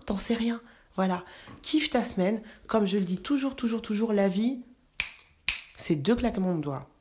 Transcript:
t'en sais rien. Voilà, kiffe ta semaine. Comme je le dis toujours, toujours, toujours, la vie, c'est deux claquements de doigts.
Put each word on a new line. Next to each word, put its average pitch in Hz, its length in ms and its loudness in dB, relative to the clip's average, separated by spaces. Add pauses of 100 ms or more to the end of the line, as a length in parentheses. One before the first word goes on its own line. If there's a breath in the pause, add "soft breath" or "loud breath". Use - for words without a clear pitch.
t'en 196 120 -2
sais - 160 0
rien. 233 260 0 (360 loud breath)
Voilà, 185 280 0 (380 loud breath)
kiffe 311 260 2
ta 240 140 2
semaine. 208 400 0 (240 loud breath)
Comme 214 180 2
je 196 140 2
le 190 60 2
dis 180 140 -2
toujours, 269 360 -2
toujours, 226 260 -2
toujours, 220 320 -2
la 196 160 4
vie, 233 360 0 (1120)
c'est - 180 0
deux 156 220 4
claquements 190 400 0
de 151 60 -2
doigts. 139 280 -8 (100)